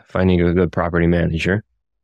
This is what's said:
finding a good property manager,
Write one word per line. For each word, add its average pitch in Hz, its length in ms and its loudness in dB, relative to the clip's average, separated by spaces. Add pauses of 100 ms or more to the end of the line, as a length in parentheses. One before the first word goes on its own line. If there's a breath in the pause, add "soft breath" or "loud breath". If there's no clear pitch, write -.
finding 92 320 2
a 87 120 2
good 87 200 0
property 85 340 -2
manager, 85 560 0 (420)